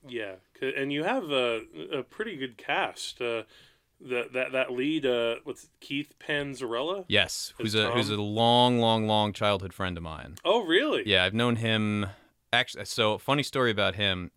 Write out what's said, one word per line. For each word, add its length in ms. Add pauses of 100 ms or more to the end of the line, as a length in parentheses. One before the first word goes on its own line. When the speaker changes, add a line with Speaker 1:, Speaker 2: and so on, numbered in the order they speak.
Speaker 1:
Yeah, 260 (240)
c-, 180
and 160
you 120
have 260
a, 320 (300)
a 100
pretty 340
good 200
cast. 680
Uh, 220 (560)
the, 340
that, 180
that 200
lead, 340
uh, 380
what's 200
it, 60 (100)
Keith 380
Panzarella? 920
Speaker 2:
Yes, 500
Speaker 1:
As 40
Speaker 2:
who's 120
a, 180
who's 180
Speaker 1:
Tom? 80
Speaker 2:
a 40
long, 580
long, 260
long 260
childhood 400
friend 240
of 60
mine. 420
Speaker 1:
Oh, 180
really? 440
Speaker 2:
Yeah, 180
I've 80
known 240
him, 500 (460)
actually, 340
so 320
funny 240
story 280
about 240
him. 420